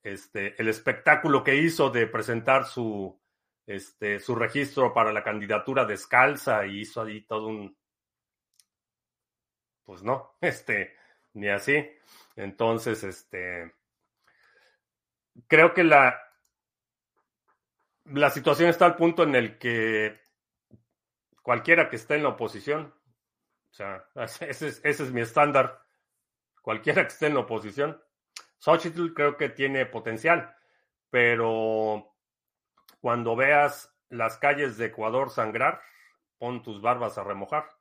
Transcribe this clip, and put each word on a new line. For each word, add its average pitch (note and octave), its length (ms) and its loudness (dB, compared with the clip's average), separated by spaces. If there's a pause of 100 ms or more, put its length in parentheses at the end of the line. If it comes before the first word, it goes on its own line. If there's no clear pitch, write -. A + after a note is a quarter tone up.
este, G2+ 580 -10
el A2 80 0
espectáculo C#3 760 2
que C3+ 120 4
hizo D#3 340 2
de A#2 160 0
presentar A#2 580 0
su, G#2 560 -8 (460)
este, G2+ 540 -6
su B2 140 -4
registro B2+ 600 -2
para A2 180 2
la G#2+ 100 -2
candidatura G#2+ 640 -2
descalza B2 800 2
y G2 140 -10
hizo A2 220 -10
ahí G#2+ 240 -10
todo A2 220 -6
un, G#2 280 -12 (2000)
pues F#2 180 -20
no, B2+ 340 -6
<laughs> - 40 -20
este, A2+ 560 -4 (380)
ni G2+ 160 -4
así. C#3+ 400 0 (440)
Entonces, A2 720 -2
este, F2+ 680 -12 (1700)
creo D#3+ 280 6
que F3+ 100 4
la, C#3 340 6 (1900)
la C#3+ 260 2
situación D#3+ 400 2
está F3 160 6
al E3+ 100 4
punto E3+ 260 2
en D3 120 2
el A2+ 240 0
que A2 600 -2 (1200)
cualquiera D3+ 480 2
que A#2 60 -10
esté - 180 -4
en D3+ 80 0
la C#3 80 0
oposición, C#3 640 -8 (760)
o - 40 -20
sea, G2 360 -14
<laughs> - 60 -20
ese B2+ 320 -10
es, C#3 340 -10
ese D3 200 -2
es B2+ 100 -8
mi B2 80 -4
estándar, C#3 640 2 (800)
cualquiera D3 400 -2
que F#3 60 -2
esté - 180 -4
en D3+ 80 0
la B2+ 60 0
oposición. A2+ 640 -6 (540)
Xochitl E3+ 560 0
creo C#3+ 240 0
que C3+ 140 -4
tiene C3+ 340 -2
potencial, A#2 720 -2 (540)
pero A2+ 1040 0 (840)
cuando A#2 360 -2
veas C#3+ 580 2 (140)
las A2+ 300 -4
calles C#3+ 400 0
de A2+ 80 -4
Ecuador A2+ 420 -4
sangrar, A#2 540 -4 (560)
pon A#2+ 240 -8
tus G#2+ 180 -14
barbas A#2 380 -2
a G2 60 -8
remojar. G2+ 440 -8 (120)